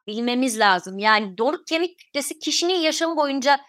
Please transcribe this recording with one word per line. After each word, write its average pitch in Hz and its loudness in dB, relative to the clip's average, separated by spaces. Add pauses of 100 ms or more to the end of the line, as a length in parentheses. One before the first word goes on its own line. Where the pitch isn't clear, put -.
bilmemiz 233 -2
lazım. 190 2
Yani 208 2
doruk 294 -2
kemik 339 -2
kütlesi - -8
kişinin 349 0
yaşamı 320 0
boyunca 277 2